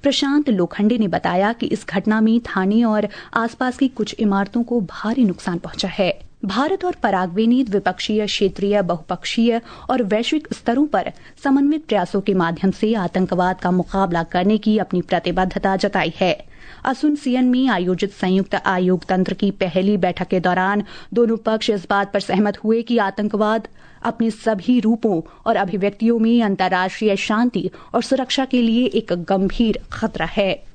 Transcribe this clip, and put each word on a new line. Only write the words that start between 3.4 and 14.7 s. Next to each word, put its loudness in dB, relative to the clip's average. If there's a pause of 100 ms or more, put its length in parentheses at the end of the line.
की 2
कुछ -6
इमारतों 0
को 0
भारी -2
नुकसान -2
पहुंचा -6
है। 0 (320)
भारत -2
और -2
पराग्वे 0
ने 4
द्विपक्षीय, -2
क्षेत्रीय, 0
बहुपक्षीय -2 (300)
और 2
वैश्विक -2
स्तरों 0
पर -2 (320)
समन्वित 2
प्रयासों 0
के 0
माध्यम 2
से 0
आतंकवाद 0
का 0
मुकाबला 0
करने 0
की 2